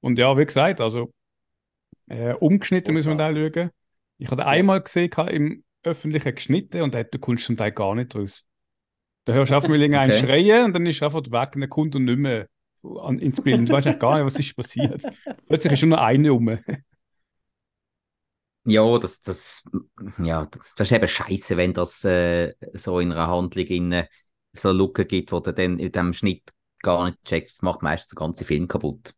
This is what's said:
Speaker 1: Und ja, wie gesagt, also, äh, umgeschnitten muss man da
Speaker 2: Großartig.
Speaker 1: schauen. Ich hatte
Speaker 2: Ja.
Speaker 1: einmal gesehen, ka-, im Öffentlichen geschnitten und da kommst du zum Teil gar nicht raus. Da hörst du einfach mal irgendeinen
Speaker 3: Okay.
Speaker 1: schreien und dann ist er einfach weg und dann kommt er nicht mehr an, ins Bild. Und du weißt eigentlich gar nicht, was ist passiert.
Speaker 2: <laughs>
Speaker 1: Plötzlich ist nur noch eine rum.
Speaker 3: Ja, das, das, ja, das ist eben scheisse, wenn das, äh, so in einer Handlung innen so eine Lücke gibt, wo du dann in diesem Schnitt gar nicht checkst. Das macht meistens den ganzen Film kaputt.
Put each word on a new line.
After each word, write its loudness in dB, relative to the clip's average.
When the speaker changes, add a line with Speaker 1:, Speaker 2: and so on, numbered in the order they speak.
Speaker 1:
Und 0
ja, 6
wie 6
gesagt, 2
also, -2
äh, -4
umgeschnitten 2
muss 0
man 0
da 0
Speaker 2:
Großartig. -2
Speaker 1:
schauen. -4
Ich -8
hatte -2
Speaker 2:
Ja. 2
Speaker 1:
einmal 4
gesehen, -2
ka-, -2
im -2
Öffentlichen -4
geschnitten -2
und -2
da -4
kommst -4
du -10
zum -2
Teil 0
gar -2
nicht -6
raus. -10
Da 0
hörst 4
du 4
einfach 2
mal 4
irgendeinen 4
Speaker 3:
Okay. 6
Speaker 1:
schreien 4
und 2
dann 0
ist -2
er 0
einfach -4
weg -2
und -4
dann -6
kommt -2
er 0
nicht 2
mehr -2
an, -6
ins -2
Bild. 4
Und 2
du 4
weißt 4
eigentlich 2
gar 4
nicht, 2
was -2
ist -4
passiert. -6
Speaker 2:
<laughs> -16
Speaker 1:
Plötzlich 2
ist 2
nur 6
noch 2
eine 4
rum. 2
Speaker 3:
Ja, 4
das, -6
das, -10
ja, -2
das 0
ist 2
eben 4
scheisse, -4
wenn 0
das, -4
äh, 0
so -4
in -2
einer -2
Handlung -2
innen -2
so -2
eine 2
Lücke 0
gibt, -4
wo -2
du -6
dann -2
in -6
diesem -2
Schnitt -6
gar 0
nicht -8
checkst. -6
Das -10
macht -4
meistens -6
den -18
ganzen -8
Film -2
kaputt. -8